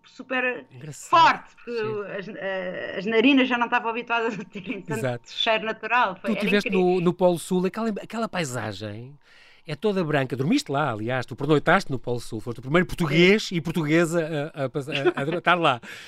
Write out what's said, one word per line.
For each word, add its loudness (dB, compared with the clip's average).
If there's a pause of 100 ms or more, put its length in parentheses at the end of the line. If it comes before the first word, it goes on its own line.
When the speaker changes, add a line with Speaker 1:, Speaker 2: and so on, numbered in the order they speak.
Speaker 1:
super -6
Speaker 2:
Engraçado. -16
Speaker 1:
forte, 4
porque -12
Speaker 2:
Sim. -6
Speaker 1:
as, -10
eh, -6
as -4
narinas 6
já 0
não 0
estavam 0
habituadas -2
a -10
terem -10
tanto -6
Speaker 2:
Exato. -6
Speaker 1:
cheiro 0
natural. 0
Foi, -4
Speaker 2:
Tu 0
Speaker 1:
era -4
Speaker 2:
estiveste 2
Speaker 1:
incrível. 2
Speaker 2:
no, 2
no 2
Polo 4
Sul, 0
aquela, -4
aquela -6
paisagem -6 (480)
é -6
toda 0
branca. 0
Dormiste 0
lá, 0
aliás, -4
tu -12
pernoitaste 2
no -2
Polo -6
Sul, -8
foste -10
o -14
primeiro 2
português 4
Speaker 1:
Sim. -4
Speaker 2:
e -2
portuguesa 0
a, -6
a, -2
a, -2 (120)
a, -2
a -2
estar 2
lá. 2 (280)